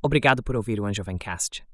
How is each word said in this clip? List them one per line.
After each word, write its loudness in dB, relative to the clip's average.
Obrigado 4
por -2
ouvir 0
o -2
Angiovencast. -6